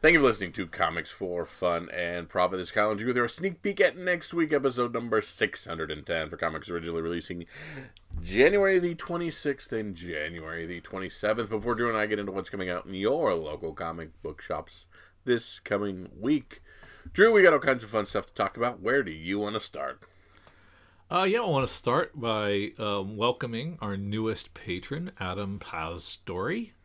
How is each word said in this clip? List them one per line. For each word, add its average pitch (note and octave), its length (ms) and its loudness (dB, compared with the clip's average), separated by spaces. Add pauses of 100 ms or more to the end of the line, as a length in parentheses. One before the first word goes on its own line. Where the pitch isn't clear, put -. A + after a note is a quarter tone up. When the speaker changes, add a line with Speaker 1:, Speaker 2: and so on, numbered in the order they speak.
Speaker 1:
Thank E3+ 60 10
you D#3 80 6
for C3 60 8
listening G2+ 260 0
to F#2 140 -6
Comics E2 440 -2
for F2 340 -4
Fun F2 440 -2
and F2 400 -4
Profit. F#2 300 2
This F2 100 -6
is - 20 -10
Kyle G#2+ 200 2
and G#2 60 -2
Drew A2+ 120 -2
with B2 80 2
your A#2+ 100 2
sneak F3 340 -4
peek G3+ 200 0
at F3 160 4
next F3 360 -4
week, D#3+ 200 2
episode B2 400 2
number A#2 280 0
six - 440 -2
hundred D#2+ 260 -6
and D2+ 140 -8
ten D#2+ 240 -2
for D#2+ 80 -10
comics D#2+ 320 -4
originally E2 320 -4
releasing E2+ 420 -6 (800)
January F3+ 580 6
the F3 160 0
twenty-sixth E3 760 -6
and G#2+ 220 -4
January E2 680 -8
the F2 140 -8
twenty-seventh. G2+ 680 -4
Before A2+ 260 0
Drew A#2 140 2
and A2 80 0
I G#2+ 80 2
get G#2 140 0
into G2 120 -4
what's F#2+ 180 -4
coming F#2 200 -4
out F2 160 -4
in F#2+ 80 -10
your A2 400 2
local D#2 400 -4
comic E2 380 -6 (120)
book D#2 180 -10
shops - 440 -8 (400)
this A#2+ 340 0
coming G2 480 -2 (100)
week, C3+ 440 -2 (500)
Drew, A3 220 8
we G3+ 100 10
got F3 80 12
all C#3+ 80 6
kinds B2+ 240 2
of G#2 60 -12
fun G#2+ 160 0
stuff - 220 -2
to - 60 -20
talk G2+ 220 0
about. A#2 240 -2
Where B2 240 2
do E2+ 80 -4
you E2+ 280 -4
wanna G#2 200 -2
start? C2+ 440 -8 (1080)
Speaker 2:
Uh, F#3+ 180 4
yeah, A#3 120 4
I - 60 -2
wanna C3+ 200 4
start - 500 0
by, G#2+ 640 2
um, G#2 380 -2
welcoming B2 640 -2
our G2+ 160 -4
newest G#2+ 560 -4
patron, C3 680 -6
Adam G2 400 -4
Pazdory F2+ 1120 -6 (140)